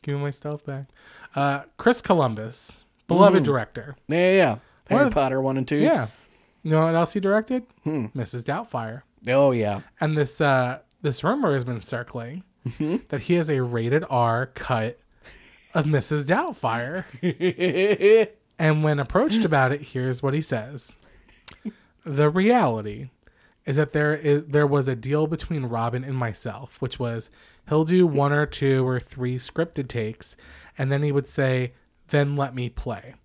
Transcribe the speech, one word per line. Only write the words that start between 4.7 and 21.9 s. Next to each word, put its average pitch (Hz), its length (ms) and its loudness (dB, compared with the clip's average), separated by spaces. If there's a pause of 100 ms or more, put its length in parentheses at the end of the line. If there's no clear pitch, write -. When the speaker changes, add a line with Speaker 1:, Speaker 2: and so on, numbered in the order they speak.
Speaker 2:
Harry 285 100 6
Speaker 1:
of 214 60 -2
Speaker 2:
Potter 131 280 2
one 135 140 0
and 131 100 -2
two. 147 120 0
Speaker 1:
Yeah. 156 300 2 (540)
You 160 80 -4
know 156 160 4
what 165 80 0
else 165 200 0
he 208 60 -2
directed? 220 440 0 (180)
Speaker 2:
Hmm. 147 320 -4
Speaker 1:
Missus 120 300 -8
Doubtfire. 135 580 -8 (260)
Speaker 2:
Oh, 135 220 4
yeah. 104 300 0 (200)
Speaker 1:
And 156 160 0
this, 147 240 -2
uh, 131 400 0 (220)
this 143 220 -4
rumor 220 300 0
has 127 100 -2
been 120 160 -6
circling 123 640 -10 (220)
Speaker 2:
Mm-hmm. 156 300 -4 (140)
Speaker 1:
that 135 120 -4
he 175 120 0
has 160 160 0
a 135 120 2
rated 120 460 0
R 120 380 0
cut 117 520 -4 (760)
of 160 100 0
Missus 147 420 0
Doubtfire. 165 760 -2 (160)
Speaker 2:
<laughs> 185 1400 2
Speaker 1:
And 156 240 4
when 151 160 2
approached 220 460 2
about 135 280 4
it, 147 100 -4
here's 127 400 -4
what 135 100 0
he 156 80 0
says. 131 540 -8 (1120)